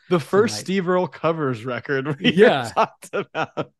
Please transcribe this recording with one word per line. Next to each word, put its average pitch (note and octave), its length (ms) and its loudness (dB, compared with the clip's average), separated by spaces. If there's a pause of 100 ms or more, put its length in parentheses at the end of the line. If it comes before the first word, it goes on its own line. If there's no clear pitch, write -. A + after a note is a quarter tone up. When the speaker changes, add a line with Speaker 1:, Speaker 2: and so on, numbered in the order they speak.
(100)
Speaker 1:
The F3 100 2
first G3+ 340 2
Speaker 2:
tonight. - 60 -8
Speaker 1:
Steve F3+ 280 -2
Earle F3+ 200 2
covers C#3+ 560 -2
record C3 420 -4
<laughs> D3+ 140 -6
we F3 120 2
Speaker 2:
Yeah. D#3 400 4
Speaker 1:
talked - 400 -4
about - 680 -6